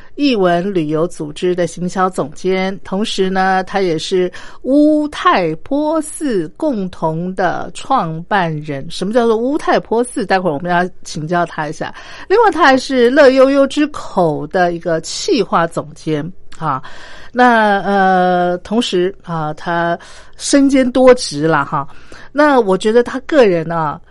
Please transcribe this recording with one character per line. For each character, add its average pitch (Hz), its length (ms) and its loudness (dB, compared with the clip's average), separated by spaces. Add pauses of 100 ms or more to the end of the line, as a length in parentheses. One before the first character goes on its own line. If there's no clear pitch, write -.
(160)
艺 277 180 2
文 185 400 2
旅 160 120 0
游 156 200 0
组 147 260 -8
织 180 220 -2
的 175 100 -2
行 165 240 -6
销 185 220 -2
总 165 220 -4
监， 190 500 -2
同 196 220 -4
时 190 260 -2
呢， 190 320 0
他 196 180 -4
也 170 160 0
是 180 320 0 (340)
乌 294 440 4
泰 233 560 0
波 302 400 -2
斯 220 540 -4
共 214 340 -2
同 170 460 -4
的 156 360 -2
创 170 520 -2
办 175 280 0 (100)
人。 143 280 -8
什 - 160 -6
么 208 60 -4
叫 240 120 4
做 226 120 2
乌 254 200 -2
泰 349 220 2
波 226 240 -2
斯？ 247 240 -6
待 190 140 2
会 185 100 0
儿 - 20 0
我 139 60 -4
们 175 100 -8
要 175 160 2 (200)
请 151 200 -10
教 175 220 0
他 156 220 -8
一 156 40 -8
下。 - 220 -10 (340)
另 381 140 4
外， 415 80 6
他 330 140 2
还 269 120 6
是 254 340 2
乐 277 200 8
悠 262 180 6
悠 277 160 4
之 294 220 0
口 160 600 -2
的 175 240 2
一 170 80 -6
个 165 220 -2
企 - 380 -2
划 175 280 0
总 151 260 -6
监。 156 380 -4 (260)
啊， 139 240 -2 (500)
那， 226 500 4
呃， 180 760 2
同 226 240 -2
时 185 400 0
啊， 156 320 -6
他 170 420 -2 (400)
身 277 320 2
兼 262 220 2
多 254 240 6
职 151 320 -4
了 151 180 2
哈。 143 220 -4 (460)
那 269 260 4
我 190 180 2
觉 214 140 0
得 240 100 6
他 247 200 -2
个 277 240 4
人 165 260 2
啊， 160 300 -2 (100)